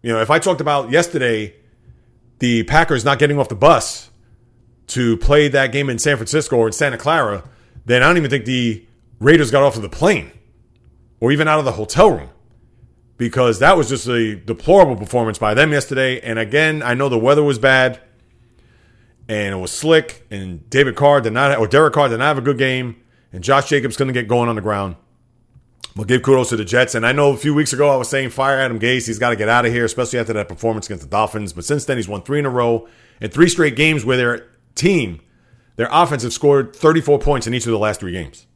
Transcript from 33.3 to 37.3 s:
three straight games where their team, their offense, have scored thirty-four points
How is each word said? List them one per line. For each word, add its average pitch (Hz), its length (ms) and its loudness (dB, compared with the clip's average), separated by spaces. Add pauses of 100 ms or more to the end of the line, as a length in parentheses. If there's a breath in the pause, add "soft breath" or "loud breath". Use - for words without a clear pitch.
three 170 160 4
straight 151 280 0
games 151 300 0
where 127 120 0
their 120 280 -2 (300)
team, 131 460 -2 (560)
their 117 120 -4
offense, 151 320 0
have 120 120 -6
scored 139 420 2
thirty-four 151 420 2
points 139 300 -2